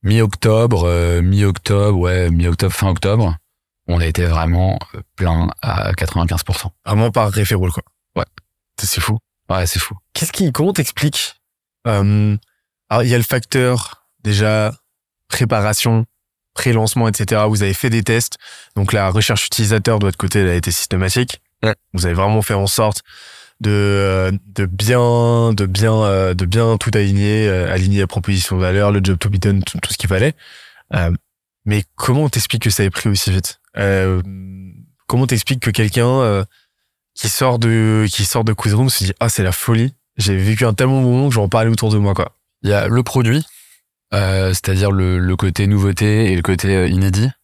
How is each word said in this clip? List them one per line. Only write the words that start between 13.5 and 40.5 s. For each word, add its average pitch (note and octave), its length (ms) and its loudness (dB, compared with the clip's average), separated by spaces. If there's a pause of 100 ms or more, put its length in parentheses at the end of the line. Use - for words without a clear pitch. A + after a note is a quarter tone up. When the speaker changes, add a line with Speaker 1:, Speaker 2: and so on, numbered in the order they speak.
Speaker 2:
déjà, G#2+ 500 0 (540)
préparation, A2 800 0 (480)
pré-lancement, A2+ 540 0
et A2 80 0
cetera. G#2+ 320 0
Vous G#2 160 0
avez G2 100 0
fait B2+ 160 -2
des A2+ 140 0
tests. A#2 340 -2 (380)
Donc, G2 180 0
la G2 160 0
recherche G#2 380 0
utilisateur G#2+ 520 0
de G#2 60 0
votre F#2+ 120 -2
côté, F#2+ 220 -2
elle F#2+ 100 2
a F2 60 2
été F2 160 -2
systématique. F#2+ 680 -2 (220)
Speaker 1:
Ouais. A2 120 0 (180)
Speaker 2:
Vous F2+ 120 -2
avez E2+ 100 0
vraiment G2+ 260 2
fait G#2 120 -4
en G2 140 0
sorte G#2+ 340 -2 (580)
de, G#2 120 0
euh, G2 600 0 (240)
de G2+ 100 -2
bien, A#2 880 2
de G2+ 120 0
bien, G2+ 280 0
euh, G2 400 2
de F2+ 120 -2
bien A2+ 320 2
tout G#2+ 160 -4
aligner, G#2 540 2
euh, F#2 260 0
aligner F#2+ 260 2
la F#2+ 80 0
proposition F#2+ 480 -2
de F#2 60 0
valeur, G2 300 2
le G2+ 120 2
job F#2 140 2
to G2+ 120 -2
be G2 80 -2
done, G2 260 0
tout, - 160 -8
tout - 120 -8
ce - 60 -8
qu'il - 120 -4
fallait. G#2 240 0 (600)
Euh, F2 180 0 (540)
mais G#2 180 0 (120)
comment C3+ 280 0
on C#3+ 60 0
t'explique - 340 -4
que A#2 60 2
ça G#2 140 0
ait G2 60 2
pris - 200 -4
aussi G2 220 0
vite ? - 280 -4 (180)
Euh, F#2+ 440 0 (840)
comment B2+ 200 0
t'expliques B2 340 -2
que - 80 -2
quelqu'un, A2 380 0
euh, A#2+ 360 2 (720)
qui - 160 -6
sort B2 300 0
de, A2 500 2
qui G2+ 160 -2
sort A#2 200 -2
de A2 80 0
Quiz G#2 200 0
Room B2+ 160 2
se - 140 -2
dit, « F#2+ 160 -2
Ah, A#2+ 100 2
c'est G#2+ 140 -2
la F#2 80 0
folie. A#2 420 0 (240)
J'ai G2 200 0
vécu G#2 280 0